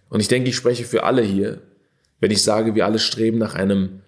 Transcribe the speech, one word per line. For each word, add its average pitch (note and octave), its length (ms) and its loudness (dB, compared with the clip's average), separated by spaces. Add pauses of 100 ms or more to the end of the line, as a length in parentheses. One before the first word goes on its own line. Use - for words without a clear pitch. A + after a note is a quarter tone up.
(100)
Und G#2 100 0
ich G#2 80 0
denke, B2+ 220 2
ich A#2 60 -2
spreche A#2+ 280 0
für A2+ 200 -4
alle B2 180 2
hier, G2+ 400 -2 (560)
wenn G#2 120 0
ich G#2 120 2
sage, A2 320 2
wir G2+ 100 2
alle G#2+ 140 2
streben A2+ 400 0
nach G#2+ 160 -2
einem G2 540 -2